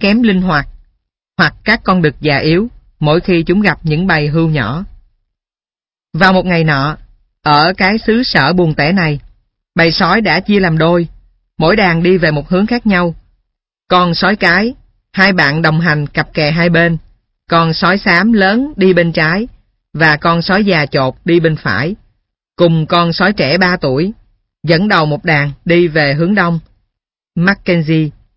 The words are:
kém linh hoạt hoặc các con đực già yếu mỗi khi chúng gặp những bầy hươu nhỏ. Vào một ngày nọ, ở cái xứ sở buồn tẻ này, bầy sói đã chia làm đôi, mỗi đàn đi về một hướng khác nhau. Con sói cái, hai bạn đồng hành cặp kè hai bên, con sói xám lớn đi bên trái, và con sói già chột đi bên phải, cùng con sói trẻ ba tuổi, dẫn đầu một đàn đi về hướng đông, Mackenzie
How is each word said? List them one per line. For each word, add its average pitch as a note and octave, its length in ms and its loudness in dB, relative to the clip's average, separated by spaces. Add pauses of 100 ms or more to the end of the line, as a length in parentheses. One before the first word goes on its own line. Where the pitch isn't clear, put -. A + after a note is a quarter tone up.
kém G#3+ 220 2
linh F#3+ 200 2
hoạt D#3+ 260 -2 (680)
hoặc D#3 160 -2 (100)
các A3 200 -2
con F#3 180 0
đực D3+ 180 -2
già C#3+ 160 0
yếu E3+ 320 0 (320)
mỗi D#3 200 0
khi F3 220 0
chúng F3+ 180 0
gặp F3+ 220 0
những E3 240 -2
bầy D#3 220 -2
hươu E3 200 0
nhỏ. D3 360 -4 (1300)
Vào F#3 200 2
một F3+ 140 0
ngày E3+ 180 0
nọ, D3 320 0 (460)
ở D3+ 340 2
cái G3+ 300 0
xứ A3+ 160 0
sở D3+ 300 0
buồn F3 220 0
tẻ D3+ 180 -2
này, D#3 280 0 (540)
bầy E3 180 2
sói F#3 280 0
đã F3 200 0
chia G3+ 200 0
làm E3 180 0
đôi, E3+ 300 0 (500)
mỗi E3 180 2
đàn F3 260 2
đi F#3 160 4
về D#3+ 120 0
một D3 180 -4
hướng F#3 180 0
khác A#3+ 200 -4
nhau. F3 280 0 (720)
Con F3+ 260 2
sói F#3+ 220 0
cái, G3+ 380 0 (380)
hai G3 200 2
bạn D#3 300 0
đồng D#3 180 2
hành D3+ 260 0
cặp - 280 -6
kè D3+ 160 0
hai E3+ 180 0
bên, E3+ 300 2 (520)
con E3 240 2
sói F3 240 0
xám G3 340 0
lớn A3 440 0
đi F#3+ 160 4
bên E3+ 200 0
trái, E3+ 360 -2 (440)
và D3+ 240 2
con E3+ 260 0
sói G3 220 0
già E3 220 0
chột C3+ 280 -2 (100)
đi E3+ 160 2
bên D#3+ 160 0
phải, C#3 400 -4 (600)
cùng E3 300 2
con F3 260 0
sói F#3 200 0
trẻ D#3+ 260 -2
ba F3+ 180 0
tuổi, D#3 360 -2 (500)
dẫn E3+ 260 0
đầu E3+ 180 2
một D3 180 -4
đàn D3 280 0 (120)
đi F3 240 2
về D3 260 0
hướng E3+ 200 0
đông, E3+ 240 0 (800)
Mackenzie E3 720 0 (280)